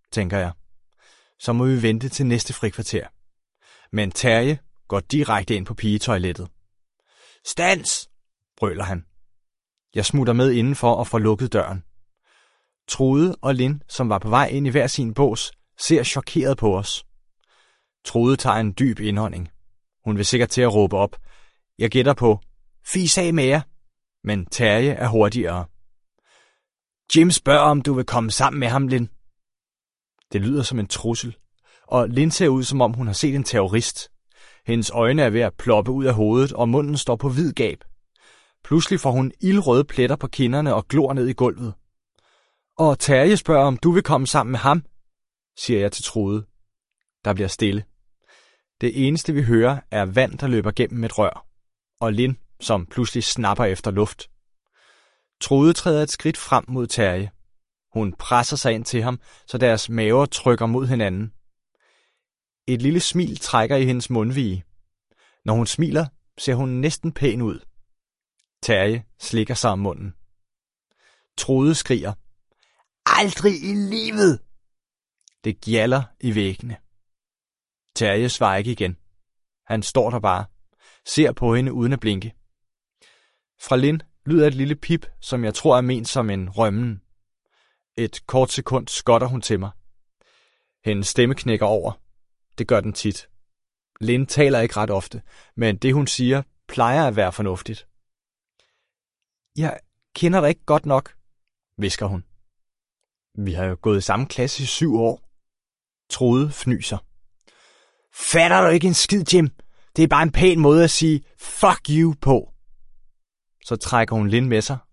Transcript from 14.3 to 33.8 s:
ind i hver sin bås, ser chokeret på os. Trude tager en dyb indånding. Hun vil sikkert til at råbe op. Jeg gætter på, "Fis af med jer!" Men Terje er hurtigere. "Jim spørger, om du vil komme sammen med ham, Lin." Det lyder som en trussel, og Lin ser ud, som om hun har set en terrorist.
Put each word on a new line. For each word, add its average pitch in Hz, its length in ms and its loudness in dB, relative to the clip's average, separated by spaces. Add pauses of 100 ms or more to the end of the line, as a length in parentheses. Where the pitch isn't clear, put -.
ind 139 200 -2
i 131 40 0
hver 127 160 2
sin 117 280 -4
bås, 135 380 0 (260)
ser 147 260 2
chokeret 135 540 -2
på 101 200 2
os. - 280 -8 (1000)
Trude 120 320 2
tager 113 200 0
en 107 220 -2
dyb 123 220 0
indånding. 101 480 -4 (560)
Hun 107 120 -2
vil 101 100 -2
sikkert 120 240 0
til 127 120 0
at 117 120 4
råbe 104 220 4
op. 98 200 0 (640)
Jeg 110 120 0
gætter 127 240 4
på, 117 260 2 (440)
"Fis 185 340 0
af 175 160 0
med 151 100 2
jer!" 143 180 2 (600)
Men 101 220 -4
Terje 113 440 2
er 123 180 -2
hurtigere. 104 580 0 (1500)
"Jim 165 140 6
spørger, 147 400 4
om 147 120 0
du 143 120 -2
vil 127 100 -2
komme 117 260 -2
sammen 135 300 0
med 123 80 -2
ham, 135 200 0
Lin." 127 220 -2 (1200)
Det 101 80 -2
lyder 131 220 0
som 123 160 -4
en 101 100 -4
trussel, 117 480 -6 (460)
og 120 260 0
Lin 135 220 2
ser 175 180 2
ud, 131 160 2
som 135 160 -2
om 117 140 2
hun 123 120 -4
har 104 80 -2
set 139 200 -2
en 139 100 -2
terrorist. 104 680 -2 (560)